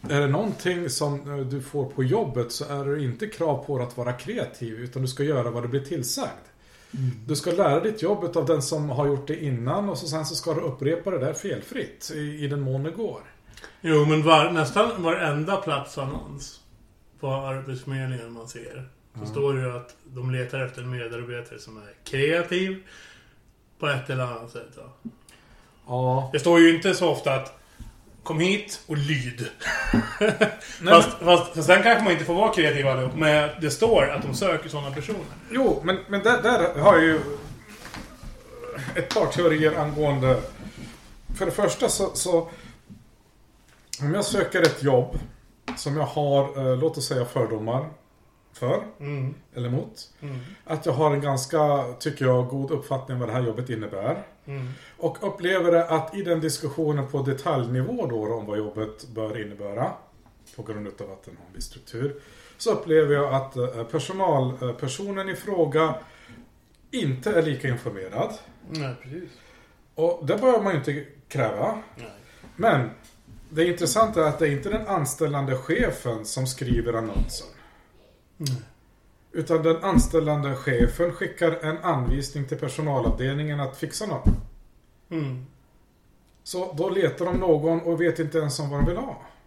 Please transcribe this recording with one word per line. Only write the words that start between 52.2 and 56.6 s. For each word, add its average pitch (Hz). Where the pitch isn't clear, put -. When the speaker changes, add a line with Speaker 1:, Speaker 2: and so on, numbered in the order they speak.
Speaker 1:
jag, 123
god 139
uppfattning 135
vad 117
det 110
här 127
jobbet 120
innebär. 110
Speaker 2:
Mm. 135
Speaker 1:
Och 160
upplever 175
det 165
att 160
i 202
den 170
diskussionen 151